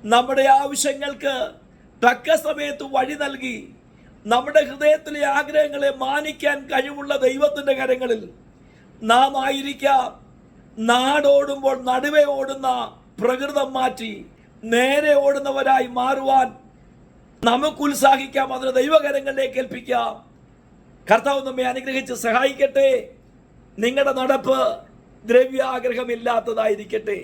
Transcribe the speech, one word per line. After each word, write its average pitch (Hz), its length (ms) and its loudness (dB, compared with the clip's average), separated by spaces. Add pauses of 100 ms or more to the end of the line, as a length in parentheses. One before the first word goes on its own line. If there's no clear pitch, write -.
നമ്മുടെ 254 420 2 (140)
ആവശ്യങ്ങൾക്ക് 277 720 -4 (680)
തക്ക 247 240 2 (180)
സമയത്ത് 294 380 -6 (100)
വഴി 269 300 0
നൽകി 262 320 -6 (760)
നമ്മുടെ 285 360 2
ഹൃദയത്തിലെ 294 540 0 (160)
ആഗ്രഹങ്ങളെ 285 520 0 (140)
മാനിക്കാൻ 294 520 -2 (140)
കഴിവുള്ള 285 420 -4 (140)
ദൈവത്തിൻ്റെ 277 540 2
കരങ്ങളിൽ 254 420 -2 (880)
നാം 262 200 4 (140)
ആയിരിക്കാം. 277 640 0 (840)
നാടോടുമ്പോൾ 277 840 2 (120)
നടുവേ 294 340 2 (120)
ഓടുന്ന 269 340 -4 (520)
പ്രകൃതം 269 560 -2
മാറ്റി 254 360 -4 (640)
നേരെ 277 380 4 (120)
ഓടുന്നവരായി 269 640 2 (100)
മാറുവാൻ 262 500 2 (920)
നമുക്ക് 269 440 0
ഉത്സാഹിക്കാം, 269 680 2
അതിന് 262 240 -4
ദൈവകരങ്ങളിലേക്ക് 277 840 0
ഏൽപ്പിക്കാം. 240 500 -4 (920)
കർത്താവ് 269 400 2
നമ്മെ 254 260 -4
അനുഗ്രഹിച്ച് 262 420 -6 (100)
സഹായിക്കട്ടെ. 269 680 2 (960)
നിങ്ങളുടെ 269 360 2
നടപ്പ് 262 400 2 (680)
ദ്രവ്യാഗ്രഹമില്ലാത്തതായിരിക്കട്ടെ. 233 1900 0